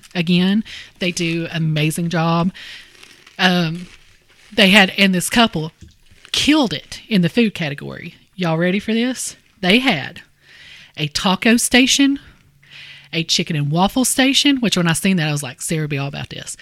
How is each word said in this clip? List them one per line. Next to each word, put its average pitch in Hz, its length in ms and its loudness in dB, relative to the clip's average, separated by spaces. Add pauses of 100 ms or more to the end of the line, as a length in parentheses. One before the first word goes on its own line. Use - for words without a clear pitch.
(140)
again. 180 500 2 (360)
They 180 120 -4
do 165 400 -4
amazing 160 560 -2
job. 170 440 0 (840)
Um, 180 480 0 (640)
they 202 180 6
had, 190 260 6
and 196 180 2
this 175 140 -2
couple 170 440 0 (600)
killed 277 400 2
it - 360 -12
in 202 140 2
the 170 60 2
food 226 260 0
category. 143 600 -10 (200)
Y'all 165 220 -2
ready 180 220 0
for 220 160 -4
this? 240 420 -4 (240)
They 190 200 4
had 160 420 -4 (720)
a 151 120 -6
taco 208 480 2
station, 269 640 2 (920)
a 165 120 -2
chicken 165 320 -2
and 147 140 -2
waffle 196 340 2
station, 269 560 2
which 208 160 0
when 175 120 2
I 165 60 2
seen 190 240 0
that, 156 100 -2
I 151 40 -2
was 147 100 -4
like, 127 180 -10
"Sarah 156 280 -4
be 147 100 -4
all 139 100 -6
about 147 220 -10
this." - 320 -14